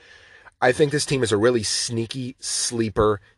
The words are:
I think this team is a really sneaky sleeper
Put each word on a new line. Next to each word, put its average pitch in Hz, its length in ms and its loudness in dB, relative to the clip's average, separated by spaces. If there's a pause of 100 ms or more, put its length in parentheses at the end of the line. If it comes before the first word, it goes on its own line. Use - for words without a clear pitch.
(600)
I 127 120 4
think 143 200 2
this 147 140 -2
team 131 160 0
is 110 100 0
a 107 40 2
really 117 260 4
sneaky 120 760 -6
sleeper 107 840 0 (180)